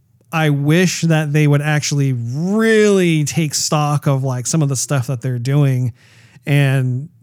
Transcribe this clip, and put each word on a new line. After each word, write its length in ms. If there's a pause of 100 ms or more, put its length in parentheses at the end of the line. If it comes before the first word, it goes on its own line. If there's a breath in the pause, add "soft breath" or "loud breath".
(320)
I 180
wish 520
that 300
they 140
would 160
actually 520
really 1080
take 300
stock 520
of, 180
like, 220
some 160
of 60
the 80
stuff 320
that 120
they're 180
doing 540 (540 soft breath)
and 640 (140)